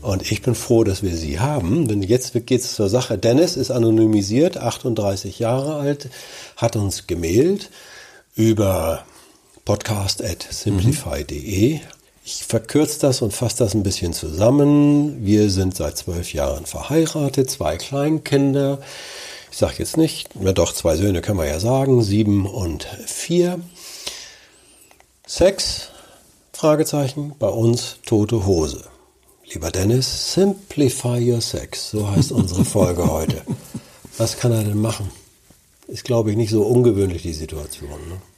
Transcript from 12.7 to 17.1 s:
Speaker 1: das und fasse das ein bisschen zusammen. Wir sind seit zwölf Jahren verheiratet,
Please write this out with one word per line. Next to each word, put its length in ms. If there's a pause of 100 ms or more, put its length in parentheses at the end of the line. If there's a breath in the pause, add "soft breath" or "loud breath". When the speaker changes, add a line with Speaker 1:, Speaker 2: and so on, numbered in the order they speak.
Speaker 1:
das 200
und 120
fasse 240
das 160
ein 100
bisschen 300
zusammen. 1120
Wir 240
sind 260
seit 220
zwölf 360
Jahren 320
verheiratet, 840